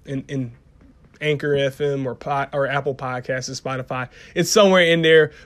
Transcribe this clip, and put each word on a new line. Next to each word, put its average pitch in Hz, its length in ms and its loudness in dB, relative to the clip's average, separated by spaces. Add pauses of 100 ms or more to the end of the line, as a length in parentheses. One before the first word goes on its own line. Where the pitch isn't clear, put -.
in, 135 220 -8
in 131 240 -8 (680)
Anchor 147 360 -2
F 139 260 -2
M 139 260 -4
or 117 80 -8
po-, 139 380 -6
or 139 140 -2
Apple 139 280 -4
Podcasts 127 540 -8
or 135 40 -10
Spotify. 131 560 -8 (260)
It's 175 140 0
somewhere 190 340 6
in 165 180 4
there. 160 300 6 (140)